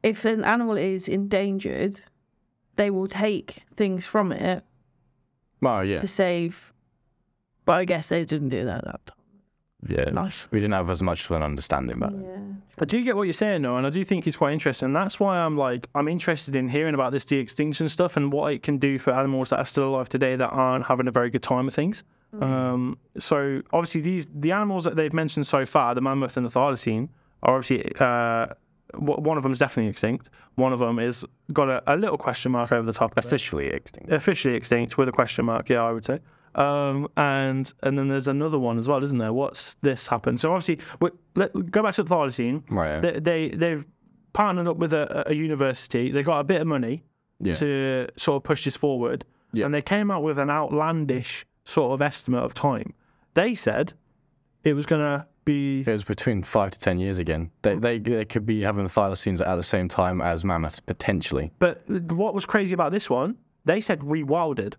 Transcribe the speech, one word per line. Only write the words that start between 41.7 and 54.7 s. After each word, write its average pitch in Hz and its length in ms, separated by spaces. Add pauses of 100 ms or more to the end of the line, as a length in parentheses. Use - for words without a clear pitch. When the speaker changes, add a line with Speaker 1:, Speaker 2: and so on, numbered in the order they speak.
Speaker 3:
go 208 100
back 208 120
to 208 100
the 165 100
thylacine. 135 560
Speaker 2:
Right, 85 200
yeah. 78 100
Speaker 3:
They, 170 220
they, 160 300
they've 160 340 (480)
partnered 180 340
up 165 80
with 165 160
a, 151 360
a 156 60
university. 135 760
They 139 120
got 156 160
a 147 40
bit 165 160
of 160 80
money 135 360 (360)
Speaker 2:
Yeah. 185 140
Speaker 3:
to 135 540 (100)
sort 143 180
of 131 80
push 147 220
this 135 100
forward. 127 480 (300)
Speaker 2:
Yeah. 107 120
Speaker 3:
And 143 80
they 147 80
came 202 300
out 165 120
with 151 140
an 143 120
outlandish 147 960 (180)
sort 135 300
of 135 80
estimate 127 420
of 123 100
time. - 420 (380)
They 208 220
said 127 380 (720)
it 151 80